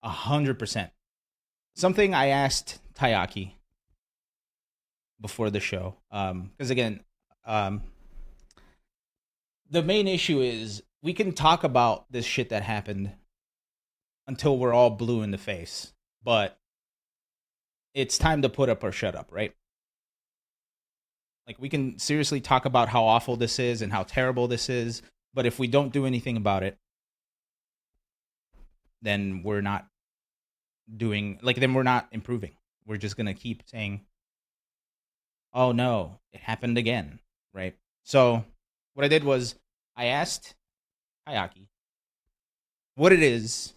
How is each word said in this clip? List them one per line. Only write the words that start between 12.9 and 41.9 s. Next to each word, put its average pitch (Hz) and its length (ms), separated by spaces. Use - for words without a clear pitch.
until 135 320
we're 123 160
all 120 180
blue 113 300
in 104 100
the 98 60
face, - 540
but 110 380
it's 135 240
time 156 260
to 135 60
put 135 200
up 110 140
or 101 80
shut 92 240
up, 78 160
right? 104 220
Like, 110 100
we 135 80
can 139 300
seriously 147 440
talk 127 240
about 123 240
how 113 160
awful 117 300
this 120 220
is 120 240
and 101 100
how 101 120
terrible 127 440
this 120 220
is, 117 320
but 127 140
if 117 100
we 127 100
don't 139 240
do 139 140
anything 123 320
about 101 240
it, 98 160
then 101 400
we're 104 200
not 101 260
doing, 104 460
like, 123 140
then 131 180
we're 131 80
not 127 300
improving. 110 400
We're 107 120
just 101 200
gonna 104 160
keep 113 320
saying, 101 400
"Oh 127 200
no, 117 480
it - 100
happened 117 360
again," 113 420
right? 92 240
So 120 420
what 139 100
I 143 40
did 151 160
was 127 320
I 123 100
asked 143 480
Hayaki 98 380